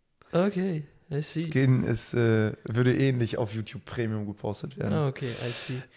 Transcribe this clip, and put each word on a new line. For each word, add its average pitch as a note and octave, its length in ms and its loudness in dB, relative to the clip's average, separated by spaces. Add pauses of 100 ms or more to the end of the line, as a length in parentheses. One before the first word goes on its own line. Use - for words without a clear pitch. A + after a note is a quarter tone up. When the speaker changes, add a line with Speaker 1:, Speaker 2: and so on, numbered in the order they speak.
(320)
Speaker 1:
Okay, F3+ 540 0 (260)
I C#3+ 100 -2
see. D#3+ 280 -4
Speaker 2:
Skin C3 340 4
ist, - 300 -2
äh, A2 400 4 (100)
würde B2 320 2
ähnlich B2+ 420 2
auf G#2+ 160 -2
YouTube A2 300 -8
Premium A2 420 -4
gepostet G#2 520 -8
werden. - 160 -2
Speaker 1:
Ah, D3+ 140 2
okay, C3+ 200 -6
I A#2+ 220 -6
see. B2+ 320 -4 (160)